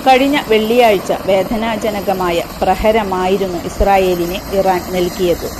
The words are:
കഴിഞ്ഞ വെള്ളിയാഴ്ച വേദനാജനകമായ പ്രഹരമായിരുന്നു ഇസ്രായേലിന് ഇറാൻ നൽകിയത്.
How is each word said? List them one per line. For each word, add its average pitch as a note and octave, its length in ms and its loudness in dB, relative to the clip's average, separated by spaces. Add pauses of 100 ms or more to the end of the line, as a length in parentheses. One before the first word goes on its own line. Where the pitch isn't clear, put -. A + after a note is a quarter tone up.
കഴിഞ്ഞ C4+ 340 4 (100)
വെള്ളിയാഴ്ച A3 640 2 (140)
വേദനാജനകമായ G3 1160 -2 (180)
പ്രഹരമായിരുന്നു F#3 1040 0
ഇസ്രായേലിന് F#3 760 2 (160)
ഇറാൻ F#3 260 2 (120)
നൽകിയത്. F3 540 -2 (120)